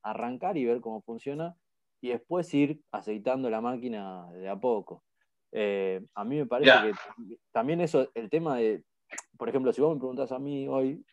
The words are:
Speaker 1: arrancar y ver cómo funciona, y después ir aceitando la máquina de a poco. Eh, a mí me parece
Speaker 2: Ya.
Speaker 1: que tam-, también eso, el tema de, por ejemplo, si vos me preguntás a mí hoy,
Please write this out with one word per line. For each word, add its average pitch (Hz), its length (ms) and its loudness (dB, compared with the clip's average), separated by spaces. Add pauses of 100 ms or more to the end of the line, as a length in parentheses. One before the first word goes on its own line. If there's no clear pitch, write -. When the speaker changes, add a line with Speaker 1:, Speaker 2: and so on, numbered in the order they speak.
Speaker 1:
arrancar 120 540 -4
y 127 80 0
ver 120 140 4
cómo 110 220 -8
funciona, 143 560 -8 (420)
y 123 100 -6
después 170 440 -4
ir 143 280 2 (100)
aceitando 110 580 -2
la 110 100 0
máquina 104 720 -6
de 90 160 -12
a 98 80 -4
poco. 104 480 -2 (480)
Eh, 98 500 0 (120)
a 104 120 -8
mí 135 100 -2
me 147 100 0
parece 123 260 4
Speaker 2:
Ya. 131 100 10
Speaker 1:
que 110 120 2
tam-, - 460 -16 (120)
también 143 300 0
eso, 156 340 2
el 113 140 -6
tema 156 280 0
de, 110 260 2 (540)
por 117 100 -6
ejemplo, 127 240 2
si 123 100 0
vos 160 120 4
me 143 60 -4
preguntás 127 340 -4
a 127 60 -4
mí 139 280 -4
hoy, 135 460 0